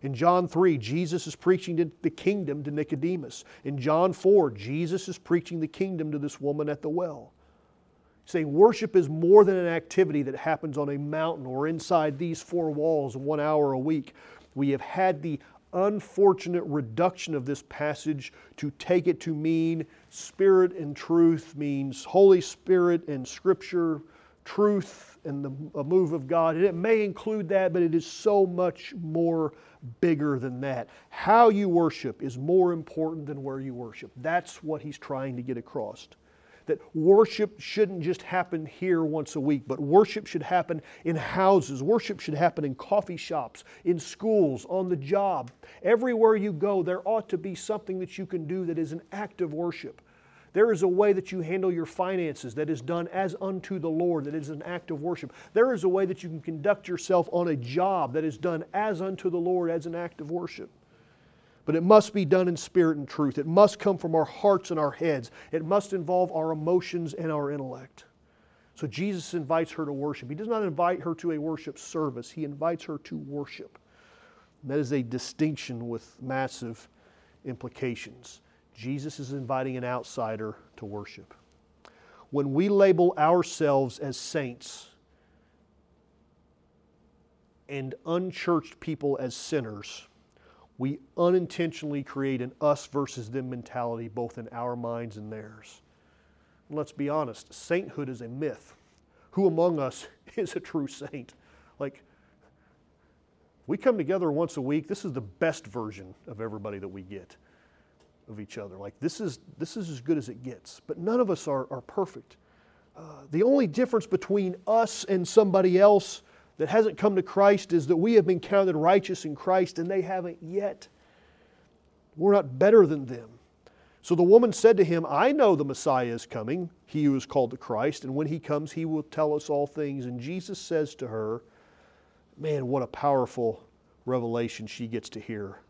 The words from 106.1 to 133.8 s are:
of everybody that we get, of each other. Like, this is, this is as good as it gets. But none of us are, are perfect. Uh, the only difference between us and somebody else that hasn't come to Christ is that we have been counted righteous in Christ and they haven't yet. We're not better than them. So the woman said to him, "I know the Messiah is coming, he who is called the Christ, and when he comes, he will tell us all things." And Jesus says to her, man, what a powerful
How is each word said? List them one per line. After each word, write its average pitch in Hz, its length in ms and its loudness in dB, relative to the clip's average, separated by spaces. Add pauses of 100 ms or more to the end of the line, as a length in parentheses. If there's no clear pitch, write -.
of 107 160 -14
everybody 104 380 -10
that 98 80 -10
we 95 160 -14
get, 92 340 -18 (920)
of 107 120 -16
each 104 180 -14
other. 101 180 -14
Like, 98 240 -16
this 165 220 -6
is, 160 180 -6 (200)
this 170 180 -8
is 190 100 -8
as 139 140 -12
good 156 160 0
as 123 120 -8
it 120 120 -14
gets. 123 460 -16
But 156 100 -8
none 214 220 -2
of 220 100 2
us 160 180 -2
are, 135 220 -2
are 131 120 -8
perfect. - 560 -8 (600)
Uh, 160 40 -20 (280)
the 160 140 2
only 262 240 4
difference 233 400 0
between 190 480 0 (100)
us 220 380 2
and 185 240 0
somebody 185 520 6
else 202 440 6 (340)
that 156 120 -2
hasn't 214 260 4
come 202 200 2
to 185 80 2
Christ 196 500 4
is 156 140 2
that 170 80 4
we 202 180 2
have 190 140 8
been 185 120 2
counted 190 360 2
righteous 185 500 2
in 151 80 -6
Christ 185 460 0
and 170 100 -4
they 190 120 -2
haven't 175 420 -6
yet. 190 440 -6 (1300)
We're 185 180 4
not 139 260 0
better 208 260 10
than 147 200 -2
them. 117 240 -12 (720)
So - 100 0
the 170 80 4
woman 214 320 8
said 226 240 6
to 196 60 6
him, 165 260 2
"I 170 220 4
know 233 240 6
the 143 100 -2
Messiah 131 480 -2
is 113 140 -10
coming, 151 420 -6 (160)
he 151 200 -4
who 139 100 4
is 127 100 -4
called 127 240 0
the 131 80 -12
Christ, 123 460 -4
and 131 100 -8
when 147 140 -4
he 151 120 -6
comes, 151 320 -6
he 165 140 -6
will 156 160 -4
tell 151 320 -2
us 151 160 -6
all 143 160 0
things." 139 400 -8
And 123 140 -10
Jesus 175 400 -10
says 156 360 -4
to 127 120 -10
her, 110 340 -6 (960)
man, 143 300 -4
what 131 160 -2
a 117 40 -6
powerful 123 760 0 (420)